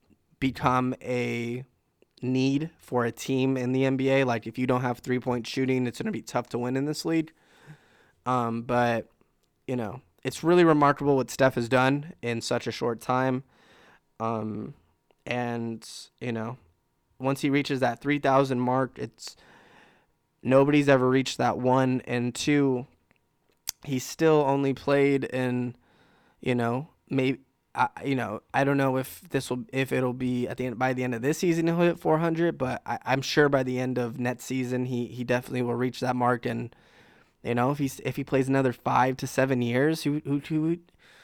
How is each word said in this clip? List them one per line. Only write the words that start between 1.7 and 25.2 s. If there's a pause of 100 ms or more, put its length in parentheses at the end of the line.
need
for
a
team
in
the
N
B
A.
Like,
if
you
don't
have
three-point
shooting,
it's
gonna
be
tough
to
win
in
this
league. (920)
Um,
but, (580)
you
know, (220)
it's
really
remarkable
what
Steph
has
done (100)
in
such
a
short
time. (760)
Um, (540)
and, (320)
you
know, (640)
once
he
reaches
that
three
thousand
mark,
it's, (1080)
nobody's
ever
reached
that,
one.
And
two, (960)
he's
still
only
played